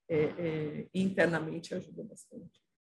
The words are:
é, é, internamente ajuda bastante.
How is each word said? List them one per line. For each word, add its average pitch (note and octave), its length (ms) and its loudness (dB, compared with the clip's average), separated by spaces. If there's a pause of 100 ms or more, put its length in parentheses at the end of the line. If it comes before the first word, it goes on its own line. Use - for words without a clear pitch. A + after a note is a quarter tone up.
é, D#3 160 4
é, D3+ 680 -2
internamente E3 800 2
ajuda - 280 -8
bastante. - 600 -16 (260)